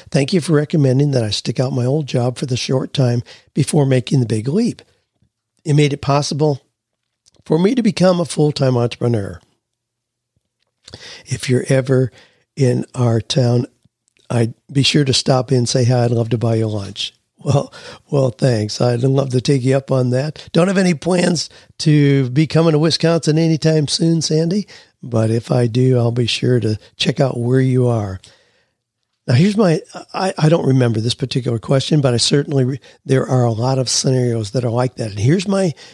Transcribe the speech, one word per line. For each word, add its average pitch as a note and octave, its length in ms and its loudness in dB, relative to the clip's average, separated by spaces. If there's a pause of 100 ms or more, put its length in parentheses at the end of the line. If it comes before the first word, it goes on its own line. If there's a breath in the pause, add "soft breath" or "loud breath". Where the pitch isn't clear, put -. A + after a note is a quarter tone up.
(100 loud breath)
Thank C3+ 220 0
you F#3 80 2
for D#3 140 0
recommending D3 560 2
that B2+ 120 0
I A2 60 -2
stick A#2 320 -4
out C3 140 -2
my B2 100 -2
old C#3 220 -2
job B2 320 -2
for D3+ 80 -6
the B2 100 -4
short - 380 -4
time A#2+ 280 0 (300 loud breath)
before - 320 0
making C3 360 0
the A#2+ 60 0
big A2 220 -4
leap. G3 320 -2 (840)
It D3 80 2
made D3 180 4
it C#3+ 80 -6
possible C#3+ 640 0 (840)
for D#3+ 140 0
me G3 160 2
to B3+ 80 0
become F3+ 380 2
a E3+ 40 -2
full-time C#3+ 540 0
entrepreneur. A#2 600 -2 (1900 loud breath)
If - 240 -6
you're B2+ 180 0
ever C3 420 0 (460 soft breath)
in B2+ 380 0
our A#2 260 0
town, A#2+ 460 0 (640)
I'd A#2+ 240 0 (180)
be C3+ 100 2
sure D3 220 2
to C3 80 0
stop B2+ 400 0
in, B2 140 2
say C3 180 0
hi. B2 200 2
I'd A#2+ 60 0
love A#2 200 -2
to A#2+ 80 -2
buy A#2 160 0
you A2 140 -2
lunch." G2+ 440 -8 (280)
Well, C#3+ 320 -2 (380 loud breath)
well, C3+ 200 0
thanks. A2 500 -2
I'd B2 240 0
love C3+ 260 0
to B2+ 100 0
take C#3 220 0
you C3+ 140 2
up C3+ 160 -4
on B2+ 180 0
that. C3+ 420 -6
Don't E3 140 2
have F#3+ 100 -2
any F3+ 180 2
plans F3 540 -2 (300 loud breath)
to C#3+ 520 4
be D3 180 0
coming E3 240 2
to D3 80 2
Wisconsin D#3+ 580 0
anytime D#3+ 480 2
soon, E3 360 0
Sandy, E3+ 440 -2 (380 loud breath)
but A2+ 260 0
if A2+ 220 -2
I B2 160 2
do, B2+ 300 2
I'll A#2 120 0
be A#2+ 160 -2
sure B2 320 0
to A2 220 -2 (160 soft breath)
check - 240 -2
out C3 180 -2
where B2 220 2
you B2+ 260 2
are. G#2 340 -2 (1080 soft breath)
Now, B2 60 2
here's F#3+ 220 4
my, G3+ 240 2 (320)
I, F#3 240 -4
I D#3 120 2
don't E3 180 2
remember B2 320 2
this A2+ 160 -4
particular A#2+ 460 -4
question, C#3+ 400 0
but C3 120 2
I A#2+ 40 0
certainly, C#3 480 0
re-, B2+ 160 -4 (240 loud breath)
there C3 220 0
are B2+ 180 2
a A#2 80 0
lot B2+ 260 -2
of B2+ 100 -4
scenarios B2 600 -2
that B2+ 140 -4
are A#2+ 60 -2
like B2 260 -2
that. A2+ 140 -8
And G2+ 100 -10
here's E3+ 260 2
my F#3+ 280 0 (200 loud breath)